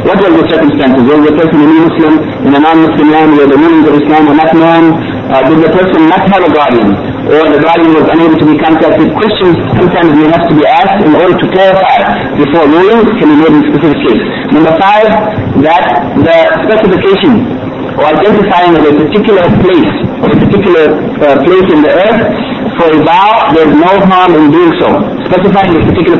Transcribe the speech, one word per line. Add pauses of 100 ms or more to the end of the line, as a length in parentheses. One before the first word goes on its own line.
What
were
the
circumstances?
Was
the
person
a
Muslim (340)
in
a
non-Muslim
land
where
the
rulings
of
Islam
were
not
known? (440)
Uh,
did
the
person
not
have
a
guardian? (320)
Or
the
guardian
was
unable
to
be
contacted?
Questions (160)
sometimes
may
have
to
be
asked
in
order
to
clarify (420)
before
ruling (160)
can
be
made
in
specific
case. (320)
Number
five, (600)
that (400)
the (260)
specification (560)
or
identifying
of
a
particular (160)
place, (320)
or
a
particular, (360)
uh,
place
in
the
earth (580)
for
a
vow,
there
is
no (140)
harm
in
doing
so. (400)
Specifying
a
particular